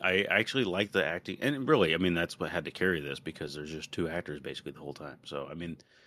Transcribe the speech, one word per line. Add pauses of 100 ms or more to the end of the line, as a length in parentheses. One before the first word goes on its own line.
I
actually
like
the
acting.
And
really,
I
mean,
that's
what
had
to
carry
this
because
there's
just
two
actors
basically
the
whole
time.
So,
I
mean, (300)